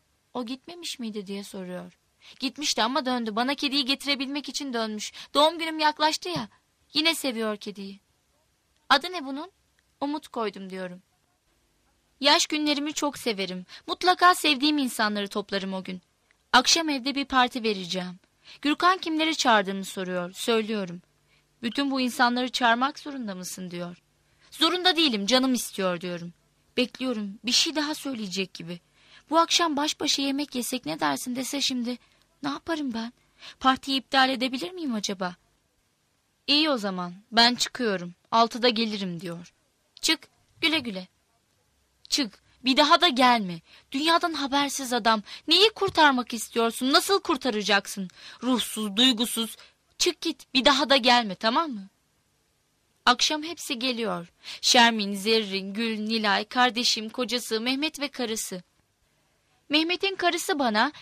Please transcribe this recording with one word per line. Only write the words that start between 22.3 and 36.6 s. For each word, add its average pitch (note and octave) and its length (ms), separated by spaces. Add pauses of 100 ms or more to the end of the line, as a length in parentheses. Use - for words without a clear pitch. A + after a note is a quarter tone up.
çağırmak B3 500
zorunda B3 360
mısın?" F3+ 360
diyor. F3 320 (480)
"Zorunda E4+ 440
değilim, A#3+ 300
canım B3+ 280
istiyor." F#3 480
diyorum. F3 320 (440)
Bekliyorum, A#3 680
bir B3 60
şey C#4 240
daha D4+ 200
söyleyecek G3 580
gibi. F3 260 (500)
"Bu D#4+ 100
akşam E4 380
baş D4+ 220
başa C#4+ 220
yemek C#4 340
yesek B3 300
ne D4+ 140
dersin?" C4+ 360
dese C4 260
şimdi, B3 360 (460)
ne C#4+ 60
yaparım D4+ 440
ben? A3+ 200 (460)
Partiyi C4 400
iptal C4 300
edebilir C4 420
miyim D#4+ 220
acaba? F#3+ 420 (1120)
"İyi D4 220